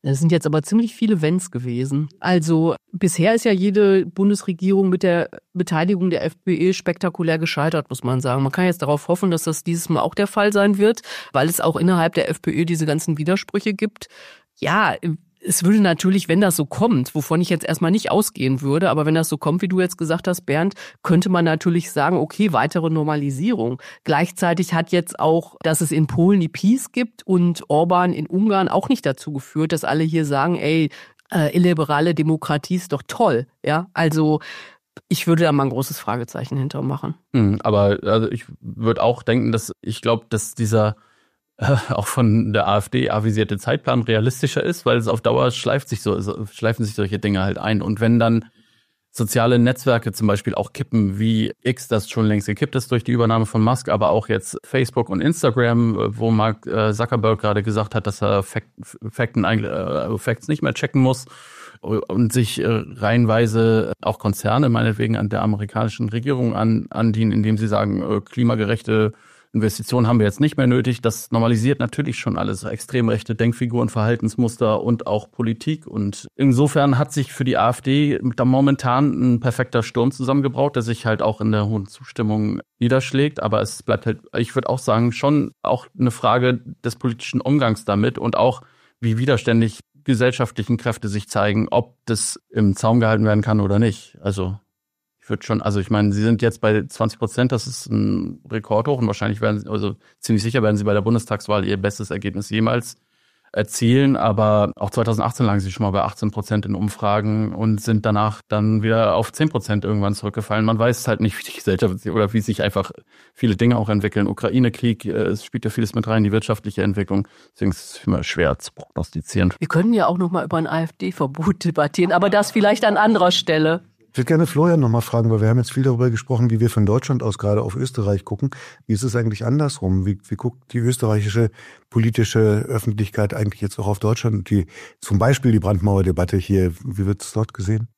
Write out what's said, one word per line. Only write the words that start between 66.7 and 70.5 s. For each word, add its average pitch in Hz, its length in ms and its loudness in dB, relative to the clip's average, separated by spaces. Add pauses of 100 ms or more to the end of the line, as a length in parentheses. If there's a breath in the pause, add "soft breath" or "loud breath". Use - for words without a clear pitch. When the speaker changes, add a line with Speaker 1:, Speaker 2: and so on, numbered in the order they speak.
Speaker 2:
andienen, 110 420 0
indem 107 240 2
sie 110 120 -2
sagen, 101 340 0
äh, 104 180 -2
klimagerechte 110 920 0 (400 soft breath)
Investitionen 110 540 0
haben 120 120 4
wir 107 80 4
jetzt - 140 -2
nicht 147 180 0